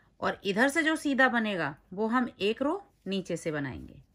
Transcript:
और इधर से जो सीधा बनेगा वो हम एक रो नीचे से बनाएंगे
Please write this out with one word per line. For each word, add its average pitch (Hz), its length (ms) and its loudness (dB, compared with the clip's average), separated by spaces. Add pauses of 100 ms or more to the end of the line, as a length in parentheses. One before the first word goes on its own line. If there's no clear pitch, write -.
(200)
और - 260 -2
इधर 208 240 4
से 320 140 2
जो 320 140 2
सीधा 269 320 4
बनेगा 208 460 0 (160)
वो 208 160 -2
हम 240 220 0 (120)
एक 208 200 0
रो 330 200 0 (260)
नीचे 185 300 -4
से 165 140 -6
बनाएंगे 139 500 -8 (140)